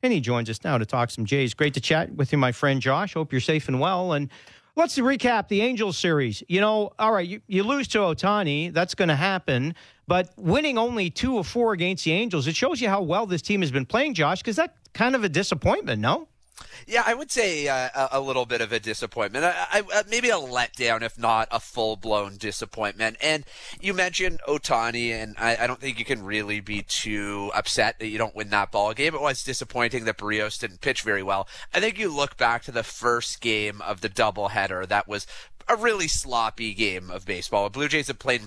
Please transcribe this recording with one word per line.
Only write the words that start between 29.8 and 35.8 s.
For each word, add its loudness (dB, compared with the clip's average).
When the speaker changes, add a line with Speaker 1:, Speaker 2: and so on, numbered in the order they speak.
Speaker 2:
that 0
Berrios -4
didn't -8
pitch -2
very -2
well. -2
I 2
think -2
you -2
look -2
back 2
to -12
the -4
first -2
game -2
of -6
the -2
doubleheader, 0
that 0
was -6
a 4
really 0